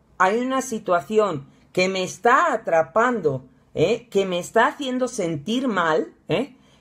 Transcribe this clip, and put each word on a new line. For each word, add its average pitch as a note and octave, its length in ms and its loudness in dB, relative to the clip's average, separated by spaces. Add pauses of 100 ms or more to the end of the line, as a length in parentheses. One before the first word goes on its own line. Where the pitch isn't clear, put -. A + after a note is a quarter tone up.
(180)
hay G#3 220 2
una C4 220 -2
situación G#3 840 -2 (280)
que F#3 160 2
me F#3+ 140 -4
está C4+ 500 2
atrapando, F3+ 920 0 (280)
¿eh? F3+ 360 0
que G3 160 0
me F3+ 140 -4
está A3+ 280 2
haciendo B3+ 400 -4
sentir G3+ 600 -4
mal, F3+ 460 0 (160)
¿eh? F#3+ 260 -4 (260)